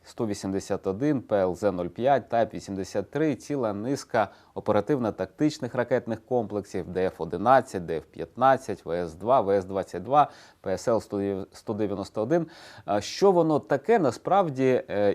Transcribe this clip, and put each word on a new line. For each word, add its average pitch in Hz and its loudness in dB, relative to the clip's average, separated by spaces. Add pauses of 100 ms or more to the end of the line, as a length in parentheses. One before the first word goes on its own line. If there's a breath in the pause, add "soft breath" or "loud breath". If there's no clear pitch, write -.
(100)
сто - -4
вісімдесят 98 -4
один, 123 0
П 104 -2
Л 92 2
З 98 0
нуль 90 -4
п'ять, 120 0
Тайп 117 0
вісімдесят 95 -6
три, 151 -2
ціла 139 -4
низка 110 -2 (260 soft breath)
оперативно-тактичних 113 -2
ракетних 120 -2
комплексів, 101 -4
Д 92 0
Ф 90 -4
одинадцять, 95 2
Д 82 -4
Ф 76 -8
п'ятнадцять, 113 0
В 80 -8
С 85 -4
два, 113 2
В 98 0
С 98 4
двадцять 92 -6
два, 135 2 (300 loud breath)
П 95 -4
С - -4
Л 113 2
сто, 98 -4
сто - -8
дев'яносто 101 -4
один. 160 0 (380 loud breath)
А 104 0
що - 2
воно 160 4
таке 147 0
насправді, 135 2
е, 101 2